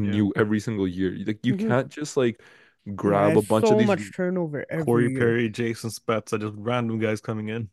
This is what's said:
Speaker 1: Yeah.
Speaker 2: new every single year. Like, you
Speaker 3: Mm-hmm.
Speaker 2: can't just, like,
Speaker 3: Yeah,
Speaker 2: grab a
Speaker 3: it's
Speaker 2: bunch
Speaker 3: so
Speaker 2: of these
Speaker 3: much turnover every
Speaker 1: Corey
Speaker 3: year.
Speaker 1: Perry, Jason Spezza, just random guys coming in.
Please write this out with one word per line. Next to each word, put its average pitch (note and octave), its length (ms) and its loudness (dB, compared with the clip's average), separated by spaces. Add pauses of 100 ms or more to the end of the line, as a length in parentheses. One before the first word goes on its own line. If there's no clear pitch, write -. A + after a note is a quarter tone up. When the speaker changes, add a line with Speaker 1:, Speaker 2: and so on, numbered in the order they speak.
Speaker 1:
Yeah. G2+ 160 0
Speaker 2:
new G2+ 160 2
every G#2+ 240 2
single G2+ 280 -2
year. F2+ 280 -2 (100)
Like, G#2+ 200 -6
you B2+ 80 2
Speaker 3:
Mm-hmm. - 0 -
Speaker 2:
can't C#3 360 0
just, - 280 -10
like, A#2+ 240 0 (600)
Speaker 3:
Yeah, G2+ 240 4
Speaker 2:
grab G#2 100 4
a G#2+ 60 8
Speaker 3:
it's - 20 -10
Speaker 2:
bunch A2 260 4
Speaker 3:
so - 20 6
Speaker 2:
of - 60 6
these F#3+ 160 4
Speaker 3:
much - 180 -4
turnover F3+ 580 -4
every C#3 280 0
Speaker 1:
Corey A#2+ 120 2
Speaker 3:
year. B2 240 2
Speaker 1:
Perry, A#2+ 160 0
Jason A2+ 400 -4
Spezza, A2 500 -4
just G#2+ 160 -6
random A2+ 440 -2
guys A2 220 0
coming G#2+ 280 -6
in. A2+ 220 -8